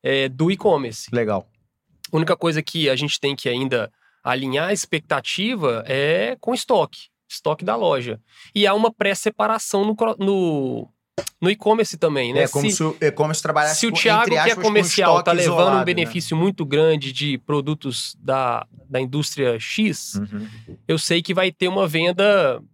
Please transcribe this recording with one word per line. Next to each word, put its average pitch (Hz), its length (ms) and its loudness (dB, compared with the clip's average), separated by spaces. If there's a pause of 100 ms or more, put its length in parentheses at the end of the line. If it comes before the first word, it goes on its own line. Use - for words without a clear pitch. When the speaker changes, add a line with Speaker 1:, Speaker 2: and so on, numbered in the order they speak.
Speaker 1:
é, 135 260 0
do 156 220 0
e-commerce. 143 600 0
Speaker 2:
Legal. 107 380 -2 (640)
Speaker 1:
A - 20 -4
única 165 220 0
coisa 156 240 -2
que 156 300 -2
a 131 40 2
gente 147 240 -4
tem 143 160 -2
que 127 140 -6
ainda 123 420 -2 (320)
alinhar 135 460 -2
a 208 40 0
expectativa 156 1120 -4
é 160 520 -2
com 233 140 -4
estoque, 208 540 -2 (200)
estoque - 380 -4
da 214 100 -2
loja. 131 440 -2 (340)
E 202 140 2
há 196 80 4
uma 220 180 2
pré-separação 208 920 -2
no 214 120 0
cro-, 220 240 -2
no, 156 680 0 (540)
no 175 80 4
e-commerce 214 480 2
também, 135 360 0
né? 139 100 4
Speaker 2:
É 131 40 2
como 143 220 0
Speaker 1:
Se, 190 60 0
Speaker 2:
se 160 80 -2
o 156 180 -2
e-commerce 156 400 0
trabalhasse 156 380 0
Speaker 1:
se 233 80 2
o 220 40 0
Speaker 2:
com, 165 60 -2
Speaker 1:
Thiago, 220 240 4
Speaker 2:
entre 233 120 2
Speaker 1:
que 165 40 2
é 151 40 2
Speaker 2:
aspas, 220 160 2
com 185 40 -6
Speaker 1:
comercial, 196 520 4
Speaker 2:
estoque 175 120 2
Speaker 1:
tá 175 60 4
levando 175 240 2
Speaker 2:
isolado, 185 220 4
Speaker 1:
um - 20 4
Speaker 2:
né? 180 60 0
Speaker 1:
benefício 170 520 -2
muito 185 260 0
grande 147 480 2
de 131 280 -4
produtos 147 800 -4
da, 127 480 -2 (200)
da 131 140 -2
indústria 131 580 -2
X, - 560 -4
Speaker 3:
Uhum. 208 320 -6 (400)
Speaker 1:
eu 160 120 0
sei 170 240 0
que 185 100 -4
vai 185 180 2
ter - 160 -2
uma 190 200 0
venda 175 720 2 (120)